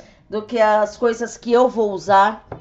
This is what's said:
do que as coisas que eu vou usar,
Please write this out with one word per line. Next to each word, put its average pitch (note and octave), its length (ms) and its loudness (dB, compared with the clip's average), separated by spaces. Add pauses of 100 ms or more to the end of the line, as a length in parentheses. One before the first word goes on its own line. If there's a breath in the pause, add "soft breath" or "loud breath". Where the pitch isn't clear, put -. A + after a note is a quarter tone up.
(280 loud breath)
do G#3 140 -8
que A3+ 180 -8
as G#3+ 380 2
coisas A#3 400 -4
que A#3 140 -6
eu B3 180 4
vou G#3+ 220 -2
usar, G3 560 0 (140)